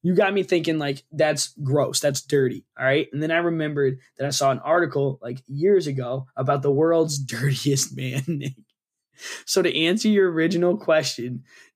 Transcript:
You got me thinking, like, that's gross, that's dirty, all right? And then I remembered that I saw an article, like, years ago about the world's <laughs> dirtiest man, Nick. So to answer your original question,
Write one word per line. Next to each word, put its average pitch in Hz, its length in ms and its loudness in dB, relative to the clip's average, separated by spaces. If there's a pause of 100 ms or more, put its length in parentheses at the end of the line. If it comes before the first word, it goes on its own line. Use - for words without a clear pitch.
You 175 140 0
got 196 180 4
me 190 100 0
thinking, 160 360 0
like, 143 240 -4 (100)
that's 156 400 0 (100)
gross, 143 380 0
that's 139 200 0
dirty, 135 440 0 (120)
all 123 60 -6
right? 139 300 2
And 147 100 -4
then 160 80 -2
I 165 60 2
remembered 151 640 0 (180)
that 135 100 -4
I 143 40 -4
saw 139 200 2
an 127 80 -2
article, 143 600 0
like, 123 260 -12
years 165 400 2
ago 131 480 -6
about 135 260 0
the 143 100 2
world's 160 480 2
<laughs> 135 60 -6
dirtiest 135 680 -2
man, 131 320 -6
Nick. 143 280 -6 (920)
So - 160 0
to 175 240 0
answer 208 220 2
your 196 240 4
original 170 460 2
question, 131 680 -2 (320)